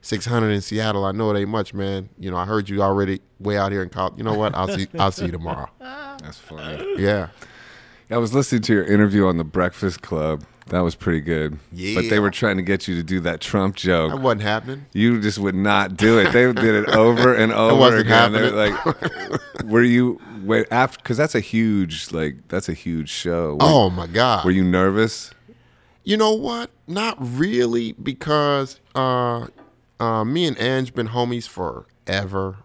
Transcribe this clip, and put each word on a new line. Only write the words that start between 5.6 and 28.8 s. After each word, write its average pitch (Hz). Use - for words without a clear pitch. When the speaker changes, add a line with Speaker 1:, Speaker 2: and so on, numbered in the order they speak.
Speaker 2:
<laughs> -
Speaker 3:
That's -
funny. 78
Speaker 1:
Yeah. 98
Speaker 3:
I 113
was 117
listening 131
to 113
your 98
interview 101
on 90
The 82
Breakfast 87
Club. 78
That 90
was 85
pretty 82
good. 78
But 92
they -
Speaker 1:
Yeah. 107
Speaker 3:
were 101
trying 104
to 95
get 95
you 92
to 85
do 90
that 82
Trump 95
joke. 82
Speaker 1:
That 135
wasn't 117
happening. 113
Speaker 3:
You 113
just 104
would 98
not 98
do 113
it. 92
They 120
did 110
it -
over 117
and 110
Speaker 1:
<laughs> -
It 107
Speaker 3:
over 113
Speaker 1:
wasn't 123
Speaker 3:
again. 113
They 107
were 104
Speaker 1:
happening. -
Speaker 3:
like, -
were 113
you, 123
wait, 110
after, 123
'cause 117
that's 151
a 113
huge, 101
like, 78
that's 92
a 85
huge 80
show. 85
Were, -
Speaker 1:
Oh, 139
my 90
God. 104
Speaker 3:
were 92
you 95
nervous? 95
Speaker 1:
You 196
know 214
what? 233
Not 208
really, 123
because, 143